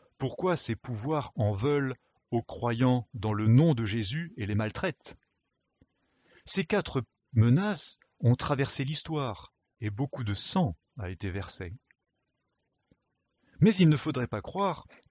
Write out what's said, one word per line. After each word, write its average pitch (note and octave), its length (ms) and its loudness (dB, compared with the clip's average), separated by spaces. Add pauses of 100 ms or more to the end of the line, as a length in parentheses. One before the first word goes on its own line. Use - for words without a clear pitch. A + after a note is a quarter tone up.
(180)
pourquoi E3 380 -2
ces - 200 -4
pouvoirs B2+ 580 -4
en G#2 180 0
veulent C3 440 0 (340)
aux A#2 120 0
croyants A#2+ 720 0
dans G#2+ 180 -4
le G#2+ 140 0
nom C#3 280 8
de A#2 100 -2
Jésus A#2 520 -4
et G#2 100 -6
les G#2 80 -4
maltraitent. A2 600 -4 (1300)
Ces F#3+ 200 -2
quatre E3 380 -2 (300)
menaces C#3+ 640 2 (220)
ont B2 140 4
traversé C3+ 500 -2
l'histoire C#3+ 680 -6 (280)
et G#2+ 100 -4
beaucoup B2 340 -6
de G#2 100 -2
sang A#2+ 420 0 (220)
a F#2+ 100 -8
été F#2 220 -8
versé. F#2 440 -8 (1900)
Mais G#3 140 8
il F#3 140 8
ne D3+ 80 6
faudrait C3+ 300 -2
pas G#2 160 -6
croire F#3 440 -4 (240)